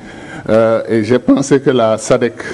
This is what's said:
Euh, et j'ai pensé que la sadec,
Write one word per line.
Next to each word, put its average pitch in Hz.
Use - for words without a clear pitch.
Euh, 113
et 110
j'ai 117
pensé 139
que 135
la 113
sadec, 120